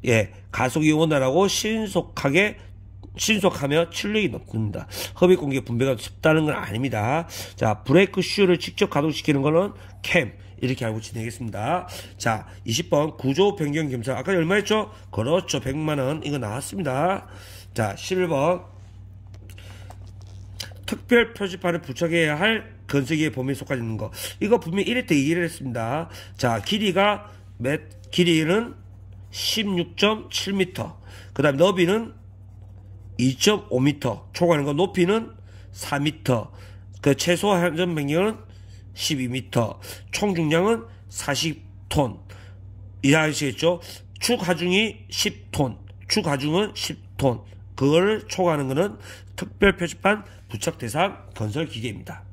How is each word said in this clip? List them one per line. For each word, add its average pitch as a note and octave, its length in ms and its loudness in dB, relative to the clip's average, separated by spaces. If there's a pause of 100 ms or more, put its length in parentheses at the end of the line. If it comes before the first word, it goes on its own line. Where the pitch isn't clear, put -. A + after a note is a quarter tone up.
예, A2+ 260 4 (200)
가속 C3 320 0
이온화라고 D#3 640 4
신속하게, G#3 1080 0 (580)
신속하며 E3 720 2
출력이 G#3 380 0
높습니다. G#2+ 580 -4 (300)
흡입 F3+ 240 6
공기 C3+ 220 0
분배가 A#2+ 360 0
쉽다는 D#3 460 2
건 D3+ 100 0
아닙니다. B2 720 -2 (300)
자, G#2+ 260 0
브레이크 F#3+ 380 4
슈를 F3+ 380 4
직접 - 320 -2
가동시키는 C#3+ 520 0
거는 E3+ 300 2 (300)
캠. C#3 320 0 (260)
이렇게 B2 240 -2
알고 A2 160 -4
지내겠습니다. A2+ 880 -6 (280)
자, A2 300 -2 (180)
이십 B2 260 -2
번. D3 260 2
구조 F#3 400 2
변경 D3+ 340 -2
검사. B2+ 260 -4
아까 C3 160 -2
얼마 E3+ 220 2
했죠? G#3 380 0 (180)
그렇죠. D3 500 0
백만 D3 380 -2
원. C#3 260 -2
이거 D3 140 -2
나왔습니다. C#3+ 880 -2 (460)
자, G#2+ 240 -2
십일 F3+ 320 -2
번. D#3+ 340 2 (2250)
특별 A#3 480 2
표지판을 F3+ 460 -4
부착해야 D#3 580 0
할 G#3+ 340 0 (140)
건설기의 D3 460 0
범위에 C3 220 -4
속하는 A#2 420 -6
거. G#2 140 -8 (300)
이거 G#3 200 4
분명히 F3 240 -2
일 A#3+ 140 0
회 B3 80 -4
때 D#3 100 4
얘기를 D#3+ 260 2
했습니다. C3+ 680 -4 (280)
자, A#2 260 0
길이가 G3+ 680 2 (280)
몇, C#3 220 -2 (300)
길이는 F3 760 2 (460)
십육점칠 G3+ 1200 -2
미터. - 480 -2 (320)
그 C3+ 100 0
다음에 C#3+ 160 4
너비는 F#3+ 560 4 (1040)
이점오 C3 640 2
미터. C3+ 520 0
초과하는 E3 320 4
거 D3 80 0
높이는 F#3+ 600 2 (400)
사 - 260 -4
미터. C#3+ 540 0 (480)
그 C#3 160 4
최소 F3 340 2
한전 F3 460 2
변경은 E3 400 0 (580)
십이 C3 320 -2
미터. A#2+ 540 -2 (320)
총 G3+ 240 0
중량은 F3 480 2 (240)
사십 - 560 -4 (240)
톤. B2+ 300 0 (840)
이해하시겠죠? D#3 800 2 (400)
축 A3+ 260 0
하중이 F3+ 640 0
십 - 400 -4
톤. C3 280 -2 (300)
축 E3+ 200 2
하중은 D3+ 460 0
십 - 260 -8 (160)
톤. B2+ 240 2 (340)
그걸 F3 540 2
초과하는 D#3 400 0
거는 F3+ 300 0 (360)
특별 - 420 2
표지판 G3 460 0 (260)
부착 C3+ 300 -4
대상 C#3 560 -2
건설 A2 320 -4
기계입니다. A2+ 560 -10 (100)